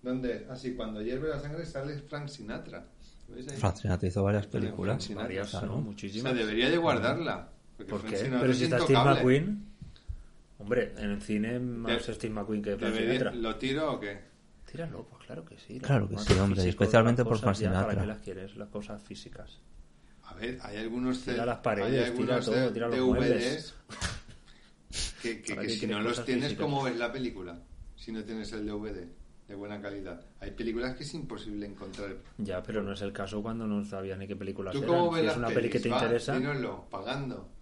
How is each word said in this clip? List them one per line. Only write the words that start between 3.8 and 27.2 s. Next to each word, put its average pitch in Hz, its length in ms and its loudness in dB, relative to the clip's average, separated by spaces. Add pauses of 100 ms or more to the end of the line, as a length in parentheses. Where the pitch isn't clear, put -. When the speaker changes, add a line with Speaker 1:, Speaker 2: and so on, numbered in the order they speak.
Speaker 2:
hizo 98 140 2
varias 101 220 4
Speaker 1:
Ahí - 80 -14
sale - 140 0
Speaker 2:
películas. 101 300 -2
Speaker 1:
Frank - 120 -2
Sinatra. 104 200 -4
Speaker 3:
Varias, 98 220 -4
Speaker 2:
Claro. 95 160 -4
Speaker 3:
¿no? - 140 -4
Muchísimas. 110 520 -4
Speaker 1:
O 123 40 2
sea, 113 80 2
debería 110 260 4
de 170 60 4
guardarla, 131 720 2 (280)
porque 107 140 -10
Speaker 3:
¿Por 104 100 -2
Speaker 1:
Frank 110 140 -6
Speaker 3:
qué? 98 60 2
Speaker 1:
Sinatra 127 200 2
Speaker 3:
Pero 131 120 6
Speaker 1:
es 127 60 4
Speaker 3:
si 127 60 4
está 127 160 4
Steve - 120 6
Speaker 1:
intocable. 135 280 8
Speaker 3:
McQueen. 143 440 4 (960)
Hombre, 110 400 0
en 104 120 -2
el 101 120 -2
cine 107 360 0
más 117 480 -2
Speaker 1:
De-, 113 80 -4
Speaker 3:
Steve 107 200 -4
McQueen 104 280 0
que 101 140 0
Frank 107 160 0
Speaker 1:
debería, 113 260 2
Speaker 3:
Sinatra. 117 220 0
Speaker 1:
¿lo 113 160 0
tiro 139 360 0
o 101 80 -4
qué? 101 200 -6 (500)
Speaker 3:
Tíralo, 160 380 -8
pues - 180 -20
claro 160 180 -10
que - 140 -20
sí. - 200 -12
Los - 80 -8
Speaker 2:
Claro 113 220 4
que 101 80 -2
Speaker 3:
más 101 80 -2
Speaker 2:
sí, 104 100 8
hombre, 95 280 6
Speaker 3:
físicos, 90 60 6 (180)
Speaker 2:
especialmente 117 360 8
Speaker 3:
las 117 60 2
Speaker 2:
por 113 120 2
Speaker 3:
cosas 98 180 4
Speaker 2:
Frank 98 140 2
Speaker 3:
ya, 92 80 4
¿para - 20 4 (100)
Speaker 2:
Sinatra. 101 100 2
Speaker 3:
qué 101 40 0
las 104 140 -4
quieres? 95 360 -10
Las 107 120 -12
cosas 104 340 -10
físicas. - 560 -14 (680)
Speaker 1:
A - 100 -16
ver, 117 280 -6
hay 104 160 -8
algunos 127 440 0
Speaker 3:
Tira 123 160 0
Speaker 1:
de-, 117 80 2
Speaker 3:
las 117 120 0
paredes, 107 340 2 (120)
Speaker 1:
hay 123 60 0
algunos 120 160 0
Speaker 3:
tira 123 140 4
todo, 117 260 4
Speaker 1:
de-, 117 60 2
Speaker 3:
tira 117 160 0
los 123 80 2
Speaker 1:
D 127 60 2
V 127 180 6
Ds 120 80 4
Speaker 3:
muebles. 127 460 0 (1500)
Speaker 1:
que, 113 200 -4
que, 101 120 -6
Speaker 3:
¿Para 98 80 -4
Speaker 1:
que 107 60 -2
Speaker 3:
qué 113 60 0
Speaker 1:
si 107 60 -2
Speaker 3:
quieres 107 160 0
Speaker 1:
no 104 60 0
los 117 100 2
Speaker 3:
cosas 120 140 -2
Speaker 1:
tienes, 127 180 2
Speaker 3:
físicas? 143 200 -2
Speaker 1:
¿cómo 143 200 2
ves 123 120 0
la 117 160 0
película? 101 460 -6 (380)